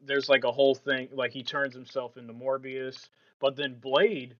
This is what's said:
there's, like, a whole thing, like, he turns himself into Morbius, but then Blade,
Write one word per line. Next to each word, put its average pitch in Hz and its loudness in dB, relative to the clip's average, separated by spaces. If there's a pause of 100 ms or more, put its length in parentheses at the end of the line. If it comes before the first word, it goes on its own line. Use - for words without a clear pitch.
there's, 139 -2
like, 135 6
a 123 2
whole 135 4
thing, 131 -4
like, 123 -2
he 131 -10
turns 139 -4
himself 127 -8
into 117 -16
Morbius, 131 -6 (340)
but 139 2
then 135 -6
Blade, 135 0